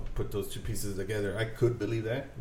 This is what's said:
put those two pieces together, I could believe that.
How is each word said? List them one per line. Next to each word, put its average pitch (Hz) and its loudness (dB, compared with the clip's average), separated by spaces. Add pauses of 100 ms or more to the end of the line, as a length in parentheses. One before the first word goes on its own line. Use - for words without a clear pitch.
(160)
put 107 0
those 101 0
two 107 -6
pieces 101 -2
together, 101 0
I 113 2
could 117 4
believe 110 0
that. 123 0 (120)